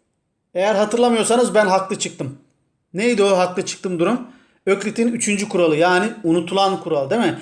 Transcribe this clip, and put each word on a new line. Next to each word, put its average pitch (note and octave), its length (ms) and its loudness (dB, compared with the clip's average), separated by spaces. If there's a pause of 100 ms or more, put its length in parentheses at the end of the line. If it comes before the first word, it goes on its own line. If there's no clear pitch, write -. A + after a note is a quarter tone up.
(540)
Eğer G3 200 0
hatırlamıyorsanız A3+ 800 2
ben G#3+ 120 4
haklı F#3 320 0
çıktım. C#3 400 -8 (560)
Neydi A3 280 0
o G3 160 4
haklı F3+ 240 -2
çıktım F#3 360 -6
durum? A3 220 0 (460)
Öklit'in G#3+ 460 0
üçüncü G#3 360 -2
kuralı, E3 280 2
yani F3+ 300 2 (180)
unutulan F#3 560 0
kural, C#3+ 300 -4
değil A3+ 100 0
mi? F3+ 220 -2